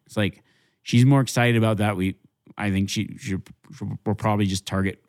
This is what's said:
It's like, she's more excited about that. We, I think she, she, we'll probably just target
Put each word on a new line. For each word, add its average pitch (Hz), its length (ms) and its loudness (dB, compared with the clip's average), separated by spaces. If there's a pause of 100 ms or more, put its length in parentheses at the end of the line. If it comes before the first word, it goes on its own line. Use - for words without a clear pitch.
It's - 100 -16
like, 104 280 -2 (400)
she's 120 220 4
more 139 160 6
excited 120 360 2
about 110 200 2
that. 104 200 0
We, 95 200 -2 (380)
I 104 140 -4
think 95 220 0
she, - 260 -6
she, 95 200 -6 (680)
we'll 107 80 0
probably 104 320 0
just 95 220 -4
target 95 420 -2